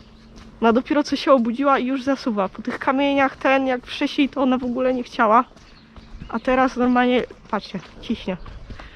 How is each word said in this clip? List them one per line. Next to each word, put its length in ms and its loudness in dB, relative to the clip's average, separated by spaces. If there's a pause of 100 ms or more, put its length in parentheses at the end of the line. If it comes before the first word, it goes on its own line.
(600)
Ona 120 4
dopiero 300 2
co 140 -2
się 160 2
obudziła 460 2
i 80 -2
już 160 -4
zasuwa. 460 -2
Po 140 -12
tych 160 -6
kamieniach 580 2
ten, 300 2
jak 200 -4
wcześniej, 420 -2
to 140 -2
ona 160 2
w 60 -6
ogóle 300 -2
nie 80 -4
chciała. 420 2 (840)
A 100 -6
teraz 380 2
normalnie, 460 2 (280)
patrzcie, 300 -6 (200)
ciśnie. 360 -6 (600)